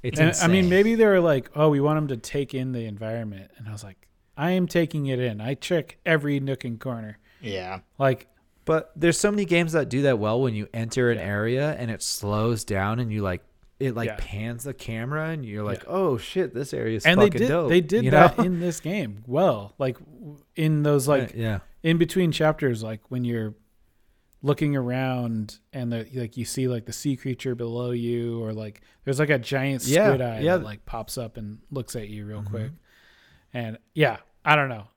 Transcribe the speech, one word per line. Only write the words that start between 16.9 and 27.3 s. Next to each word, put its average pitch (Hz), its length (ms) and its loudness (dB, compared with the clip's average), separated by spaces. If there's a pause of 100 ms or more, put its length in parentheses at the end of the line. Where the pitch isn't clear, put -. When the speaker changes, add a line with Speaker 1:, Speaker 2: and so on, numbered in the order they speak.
Speaker 1:
is - 80 -4
Speaker 2:
And 175 160 6
they 208 60 8
Speaker 1:
fucking 165 140 2
Speaker 2:
did, 240 80 2
Speaker 1:
dope," 156 200 0
Speaker 2:
they 175 140 6
did 190 220 0
Speaker 1:
you 131 80 2
Speaker 2:
that - 260 8
Speaker 1:
know? - 60 4
Speaker 2:
in 180 160 0
this 175 200 -4
game 113 460 -6
well. 123 520 0
Like, 131 200 -2
w-, 147 400 -20 (180)
in 156 260 2
those, 147 240 2
like, 135 280 2
Speaker 1:
Yeah, 113 80 -4
yeah. 110 160 -2 (240)
Speaker 2:
in 165 160 4
between 170 340 2
chapters, 147 500 0
like, 110 280 -10
when 123 160 -4
you're 113 260 -2 (880)
looking 143 360 0
around 123 840 -2 (160)
and 120 180 -4
the, 113 220 -6
like, 123 240 -6
you 117 80 -4
see, 131 200 -2
like, 120 200 -2
the 113 80 -10
sea 143 220 -2
creature 127 380 -4